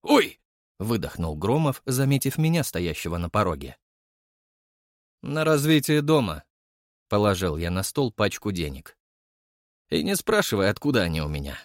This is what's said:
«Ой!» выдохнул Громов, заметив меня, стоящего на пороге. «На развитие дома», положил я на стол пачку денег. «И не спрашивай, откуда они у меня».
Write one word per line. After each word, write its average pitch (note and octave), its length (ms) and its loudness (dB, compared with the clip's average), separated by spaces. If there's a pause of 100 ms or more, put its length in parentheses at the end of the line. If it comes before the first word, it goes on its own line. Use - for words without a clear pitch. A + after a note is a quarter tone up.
«Ой!» G#3+ 360 2 (380)
выдохнул F2+ 580 -4
Громов, B2+ 500 0
заметив C3+ 520 0
меня, D#3+ 260 2
стоящего E2+ 540 -4
на E2+ 120 -4
пороге. D#2 480 -2 (1400)
«На D3+ 220 -4
развитие D3+ 580 4
дома», C3 420 0 (640)
положил F#2+ 480 2
я E2+ 140 -2
на F#2+ 100 0
стол C3 300 -2
пачку G#2 400 -2
денег. D2 460 -8 (920)
«И - 140 0
не G3 120 -2
спрашивай, A#2 540 0
откуда B2+ 320 0
они D#2+ 200 0
у D2 60 -2
меня». C#2+ 380 -6